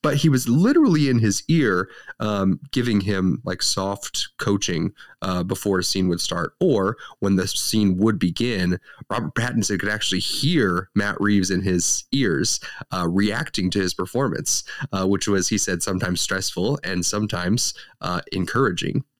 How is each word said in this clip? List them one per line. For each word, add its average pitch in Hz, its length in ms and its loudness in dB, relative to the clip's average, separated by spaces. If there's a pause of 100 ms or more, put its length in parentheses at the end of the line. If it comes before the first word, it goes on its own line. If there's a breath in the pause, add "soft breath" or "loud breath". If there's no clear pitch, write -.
but 147 140 0
he 160 120 4
was 127 200 2
literally 175 600 4
in 123 100 4
his 107 300 2
ear, 107 400 2 (320 loud breath)
um, 98 400 0 (120)
giving 120 280 0
him, 95 440 0
like, 92 180 -4
soft - 680 -4 (100)
coaching, 92 540 0 (300 loud breath)
uh, 90 200 -2
before 95 360 0
a 92 60 0
scene 92 240 0
would 85 120 0
start. - 400 -4
Or 117 380 2 (220 loud breath)
when 98 160 2
the 92 120 2
scene 101 480 0
would 104 220 2
begin, 92 600 0 (320 loud breath)
Robert 117 240 -4
Pattinson 110 460 0
could 95 80 -2
actually 113 320 -2
hear 107 760 2
Matt 101 260 0
Reeves 98 300 4
in 92 120 0
his 90 500 0
ears, 110 480 0 (320 loud breath)
uh, 90 160 -2
reacting 101 600 0
to 101 100 0
his 90 140 0
performance, - 680 -2 (300 loud breath)
uh, 95 140 -2
which 98 200 0
was, 98 220 2
he 101 100 0
said, 90 240 -2
sometimes 92 380 -2
stressful 95 640 -2
and 90 200 -2
sometimes, 104 680 -2 (280 loud breath)
uh, 90 180 -2 (120)
encouraging. 98 720 0 (160)